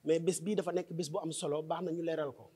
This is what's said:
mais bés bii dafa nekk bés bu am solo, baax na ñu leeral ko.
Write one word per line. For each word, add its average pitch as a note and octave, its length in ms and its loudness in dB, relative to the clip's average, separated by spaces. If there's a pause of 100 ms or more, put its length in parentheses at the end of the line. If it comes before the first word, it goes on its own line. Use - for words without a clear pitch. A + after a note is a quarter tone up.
mais E3 140 4
bés E3+ 220 2
bii G#3 140 2
dafa F3+ 160 0
nekk F3 200 -2
bés E3 200 -2
bu F#3+ 80 -2
am D#3+ 120 -2
solo, D3+ 300 -2
baax E3 220 -2
na E3+ 80 0
ñu E3+ 100 -2
leeral D#3 320 0
ko. - 220 -18